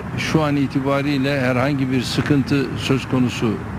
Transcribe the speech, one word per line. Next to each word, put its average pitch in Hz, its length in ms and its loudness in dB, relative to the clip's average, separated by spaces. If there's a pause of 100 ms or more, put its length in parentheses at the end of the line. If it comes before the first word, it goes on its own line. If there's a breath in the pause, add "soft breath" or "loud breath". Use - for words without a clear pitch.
(180)
şu - 260 0
an 143 120 0
itibariyle 139 840 0
herhangi 127 500 0
bir 131 100 2
sıkıntı 139 640 2 (120)
söz 127 320 0
konusu 123 440 0 (260)